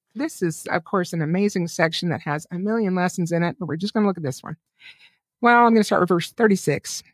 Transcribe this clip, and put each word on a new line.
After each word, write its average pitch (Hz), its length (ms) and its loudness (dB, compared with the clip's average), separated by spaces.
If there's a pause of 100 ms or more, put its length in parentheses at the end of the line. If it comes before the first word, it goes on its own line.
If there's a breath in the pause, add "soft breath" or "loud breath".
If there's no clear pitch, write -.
(140)
This 285 280 -6
is, 165 240 -4
of 165 180 -4
course, 180 300 -2
an 165 80 -2
amazing 180 460 0
section 165 420 -2
that 135 120 -4
has 156 280 -4
a 180 80 -8
million 208 360 -2
lessons 180 380 0
in 170 100 2
it, 170 160 -2
but 170 80 -8
we're 147 100 -4
just 196 180 -6
gonna 214 120 2
look 185 120 0
at 170 40 -10
this 131 200 -6
one. - 160 -12 (840 loud breath)
Well, 240 260 6
I'm 233 60 6
gonna 214 120 6
start 190 160 2
with 175 80 2
verse 170 240 0
thirty-six. - 800 0